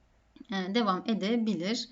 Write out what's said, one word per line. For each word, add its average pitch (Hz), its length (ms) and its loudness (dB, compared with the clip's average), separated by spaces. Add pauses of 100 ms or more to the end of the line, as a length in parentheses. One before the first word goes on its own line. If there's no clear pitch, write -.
(520)
e, 190 220 -2
devam 202 320 2
edebilir. 214 840 0